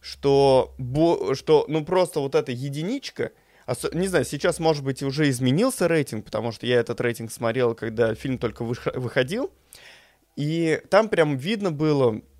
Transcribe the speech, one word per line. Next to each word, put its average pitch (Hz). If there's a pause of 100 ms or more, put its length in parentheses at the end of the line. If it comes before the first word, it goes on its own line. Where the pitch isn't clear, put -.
что 139
бо-, 135
что, 151
ну, 156
просто 180
вот 139
эта 147
единичка, 143 (360)
осо-, -
не 185
знаю, 175
сейчас, 160
может 160
быть, 135
уже 139
изменился 143
рейтинг, 143
потому 113
что -
я 123
этот 117
рейтинг 117
смотрел, 117
когда 110
фильм 131
только 117
выш-, 120
выходил, 131 (840)
и 160
там 214
прям 151
видно 196
было 143 (180)